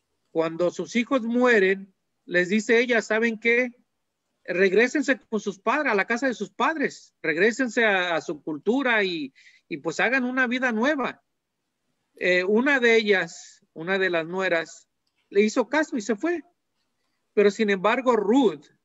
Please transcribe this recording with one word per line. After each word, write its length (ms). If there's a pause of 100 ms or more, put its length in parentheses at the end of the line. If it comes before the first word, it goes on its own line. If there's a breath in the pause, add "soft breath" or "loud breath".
(300)
Cuando 400
sus 240
hijos 280
mueren, 680 (340)
les 240
dice 280
ella: 220
"¿Saben 400
qué? 320 (720)
Regrésense 760
con 220
sus 180
padres, 340
a 40
la 100
casa 220
de 60
sus 160
padres, 720
regrésense 600
a, 300
a 60
su 220
cultura 600
y, 300 (360 soft breath)
y 100
pues 200
hagan 260
una 220
vida 240
nueva". 540 (880)
Eh, 300
una 340
de 180
ellas, 760
una 260
de 120
las 160
nueras, 640 (400)
le 140
hizo 260
caso 280
y 60
se 120
fue. 280 (920)
Pero 160
sin 200
embargo, 440
Ruth, 500 (200)